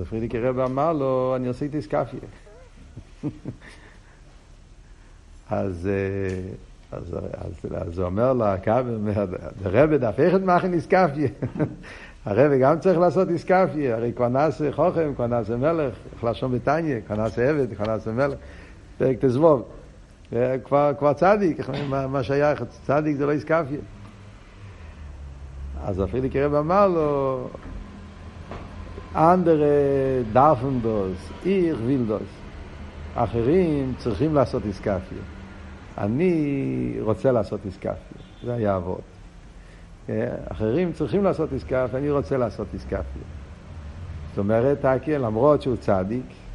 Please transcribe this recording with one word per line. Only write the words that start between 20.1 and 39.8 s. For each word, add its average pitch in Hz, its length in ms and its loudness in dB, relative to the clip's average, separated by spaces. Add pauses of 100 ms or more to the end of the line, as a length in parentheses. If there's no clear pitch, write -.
כבר, 143 360 4
כבר 143 140 4
צדיק, 175 560 2 (200)
מה, 135 180 -2
מה 135 160 -2
שייך? 139 400 2 (220)
צדיק 151 320 2
זה 143 80 0
לא 143 60 2
איסקפיה. 147 480 0 (2000)
אז 92 160 -2
הפרידיקי 127 420 0
רבי 147 160 2
אמר 185 300 4
לו, 139 600 0 (1700)
"אנדרה 160 520 6 (640)
דארפן 135 480 6
דאס, 101 500 -2 (140)
איך 175 380 2
וויל 123 240 0
דאס." 104 140 0 (960)
אחרים 131 800 2
צריכים 131 380 0
לעשות 123 300 2
איסקפיה. 98 560 -4 (760)
אני 135 1040 0
רוצה 110 300 2
לעשות 107 340 0
איסקפיה. - 520 -8 (260)
זה 120 100 -4
היה 104 220 2
אבות. 90 260 -4 (1080)